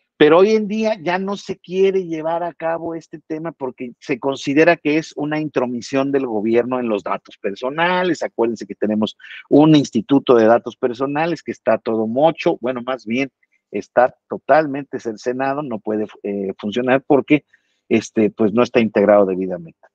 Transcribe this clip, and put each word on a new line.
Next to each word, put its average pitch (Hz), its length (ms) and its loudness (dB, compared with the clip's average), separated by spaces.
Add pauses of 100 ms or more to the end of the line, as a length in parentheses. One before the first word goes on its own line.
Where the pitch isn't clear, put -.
(180)
Pero 156 200 6
hoy 196 140 6
en 214 180 0
día 220 320 -2
ya 175 180 -4
no 196 160 -6
se 185 220 -12
quiere 190 480 0
llevar 165 380 -4
a 170 100 -6
cabo 165 420 -6
este 165 240 -14
tema 160 320 -8
porque 127 480 -10
se 139 180 -6
considera 143 600 2
que 151 200 0
es 156 200 -4
una 151 240 -4
intromisión 135 720 -4
del 135 120 0
gobierno 120 540 0
en 120 80 -4
los 104 160 -2
datos - 340 -8
personales. 160 840 -4
Acuérdense 113 420 -4
que - 100 -12
tenemos 107 420 -2 (320)
un 151 260 8
instituto 131 600 2
de 113 100 6
datos 113 320 2
personales 143 640 -4
que 117 80 -8
está 110 280 -2
todo 110 280 -2
mocho, 156 540 0
bueno, 123 200 -6
más 123 240 -8
bien 127 240 -4 (420)
está 117 440 0 (140)
totalmente 139 720 -2
cercenado, 127 600 -4
no 120 180 -8
puede, 107 260 -4 (180)
eh, 101 360 -4
funcionar 123 460 -2
porque, 143 380 2 (460)
este, 110 400 0
pues, 104 240 -2
no 120 100 2
está 120 160 0
integrado 104 460 4
debidamente, 92 680 -6